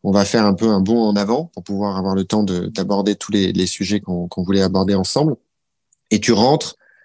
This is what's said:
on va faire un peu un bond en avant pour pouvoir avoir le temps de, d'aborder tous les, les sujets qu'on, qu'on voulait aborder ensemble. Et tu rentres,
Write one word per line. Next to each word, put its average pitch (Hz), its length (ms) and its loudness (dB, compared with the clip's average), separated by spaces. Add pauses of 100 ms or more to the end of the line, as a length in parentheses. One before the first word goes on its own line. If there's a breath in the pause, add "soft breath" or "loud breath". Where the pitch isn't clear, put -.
on 98 40 2
va 101 120 4
faire 110 220 2
un 98 80 4
peu 110 140 0
un 101 120 2
bond 113 220 2
en 104 140 2
avant 117 360 -2
pour 90 120 -16
pouvoir 101 320 -4
avoir 95 180 -2
le 98 80 0
temps 107 220 0
de, 90 220 -2
d'aborder 101 500 -2
tous - 160 -12
les, 98 200 2
les 92 140 0
sujets 98 320 -2
qu'on, 87 300 -6
qu'on 92 160 -6
voulait 98 180 2
aborder 95 320 2
ensemble. 135 400 0 (800)
Et 107 80 2
tu 117 120 2
rentres, 123 440 2 (280 soft breath)